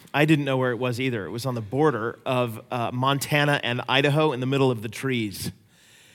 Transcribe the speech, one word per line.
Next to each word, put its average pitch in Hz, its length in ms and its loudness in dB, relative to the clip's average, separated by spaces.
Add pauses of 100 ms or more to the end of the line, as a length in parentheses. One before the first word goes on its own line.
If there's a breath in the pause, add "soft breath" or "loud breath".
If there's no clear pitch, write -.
(140)
I 143 120 4
didn't 151 200 4
know 135 120 0
where 127 140 0
it 113 80 -4
was 123 200 -2
either. 120 260 -2
It 78 40 -8
was 117 160 -8
on 131 80 -2
the 117 80 -4
border 117 640 0
of, 123 340 -2 (120)
uh, 117 200 -2
Montana 139 720 2
and 120 240 -2
Idaho 143 440 2
in 123 80 -4
the 127 80 -2
middle 135 240 4
of 117 100 -4
the 113 80 -8
trees. 113 640 -4 (640 loud breath)